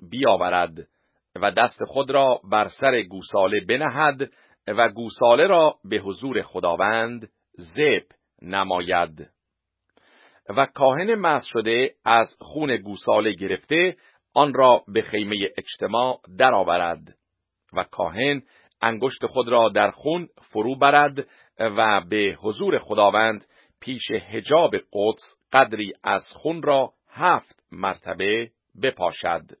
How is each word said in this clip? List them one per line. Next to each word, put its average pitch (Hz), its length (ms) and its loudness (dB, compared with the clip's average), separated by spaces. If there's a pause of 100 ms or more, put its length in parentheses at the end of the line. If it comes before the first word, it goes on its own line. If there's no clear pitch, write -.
بیاورد 90 800 0 (480)
و 95 160 -2
دست 117 320 0
خود 131 280 -4
را 135 300 2 (100)
بر 107 160 2
سر 127 340 0
گوساله 98 580 -2 (100)
بنهد 139 600 -2 (360)
و 110 220 2
گوساله 117 580 2
را 165 360 4
به 101 140 -4
حضور 101 440 -6
خداوند 107 880 -2 (460)
ذبح 135 320 0 (340)
نماید. 87 880 -2 (1300)
و 135 80 4
کاهن 151 500 0
مست 160 340 0
شده 117 460 -2 (100)
از 113 340 2
خون 139 380 -6
گوساله 104 560 -2
گرفته 95 640 -2 (360)
آن 139 200 2
را 127 340 6
به 104 140 -2
خیمهٔ 104 560 -4
اجتماع 113 640 -4 (180)
درآورد 87 800 0 (560)
و 87 100 -4
کاهن 120 580 -4 (400)
انگشت 113 440 -4
خود 120 240 -2
را 117 200 4
در 101 220 2
خون 165 360 -6 (140)
فرو 135 340 -6
برد 139 520 2 (320)
و 107 500 0
به 101 300 0
حضور 127 400 -4
خداوند 104 680 2 (360)
پیش 123 300 -10
حجاب 113 640 0
قدس 101 480 -2 (300)
قدری 107 400 2 (100)
از 98 280 -4
خون 165 300 -8
را 139 320 0 (160)
هفت 156 600 -2
مرتبه 95 800 -4 (300)
بپاشد. 87 640 -4 (140)